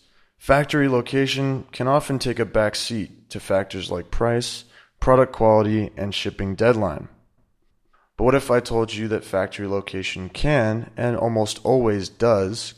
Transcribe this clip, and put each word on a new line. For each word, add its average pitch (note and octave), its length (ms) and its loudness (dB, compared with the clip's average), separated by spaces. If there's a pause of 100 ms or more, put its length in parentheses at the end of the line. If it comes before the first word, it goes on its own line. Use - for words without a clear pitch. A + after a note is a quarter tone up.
(380)
factory C#3+ 500 2
location C3+ 840 0
can B2+ 160 -2
often C#3 320 0
take A#2+ 180 -2
a A2+ 60 0
back G#2 320 0
seat - 540 -8
to G#2 100 -12
factors F#2+ 500 -4
like F2 220 -6
price, A#2+ 540 -2 (340)
product C3 320 4
quality, G#2+ 640 4
and G2+ 180 -6
shipping G2 400 -6
deadline. G#2+ 540 0 (1080)
But G#2+ 80 0
what B2+ 100 6
if C#3 160 0
I A#2+ 100 4
told A2+ 320 -2
you G#2+ 160 -6
that G#2 160 -2
factory G2 420 -4
location F#2+ 640 -6
can, A#2 680 0
and A#2+ 220 -2
almost A2 480 -2
always A2 460 2
does, A2 680 0